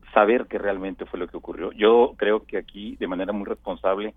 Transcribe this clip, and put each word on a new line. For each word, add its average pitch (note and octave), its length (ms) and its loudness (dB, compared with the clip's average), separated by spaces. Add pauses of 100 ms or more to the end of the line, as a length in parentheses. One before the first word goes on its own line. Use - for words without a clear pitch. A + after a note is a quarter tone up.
(140)
saber A2+ 360 4
qué G#2+ 100 -6
realmente F#2+ 460 -6
fue F2+ 140 -10
lo F2 80 -6
que - 80 -16
ocurrió. E2+ 380 -10
Yo A#2 420 6
creo G#2 300 0
que - 120 -8
aquí, G#2 380 -10
de G#2 120 -6
manera F#2 260 -4
muy G2+ 140 -6
responsable G2+ 680 -4